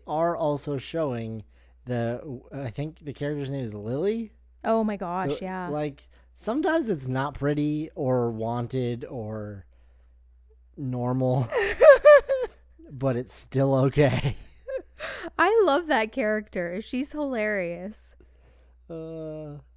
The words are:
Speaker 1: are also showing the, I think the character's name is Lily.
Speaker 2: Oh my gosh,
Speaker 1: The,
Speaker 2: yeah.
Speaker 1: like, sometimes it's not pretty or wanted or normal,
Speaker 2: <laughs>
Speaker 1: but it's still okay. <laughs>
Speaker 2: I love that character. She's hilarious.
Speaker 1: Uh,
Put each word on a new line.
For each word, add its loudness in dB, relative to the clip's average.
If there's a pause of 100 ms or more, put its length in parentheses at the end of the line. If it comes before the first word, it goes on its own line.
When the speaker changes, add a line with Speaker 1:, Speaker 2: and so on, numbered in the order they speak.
Speaker 1:
are 0
also -2
showing -4 (420)
the, -4 (120)
I -8
think -8
the -10
character's -4
name -4
is -6
Lily. -4 (320)
Speaker 2:
Oh 2
my -2
gosh, -4
Speaker 1:
The, -8
Speaker 2:
yeah. -6
Speaker 1:
like, -6 (280)
sometimes 0
it's -2
not -2
pretty 0
or 0
wanted -4
or -10 (1120)
normal, 0 (720)
Speaker 2:
<laughs> -6
Speaker 1:
but -2
it's -6
still 0
okay. 4 (520)
<laughs> -12
Speaker 2:
I 6
love 2
that 2
character. -2
She's -6
hilarious. -4 (760)
Speaker 1:
Uh, -10 (200)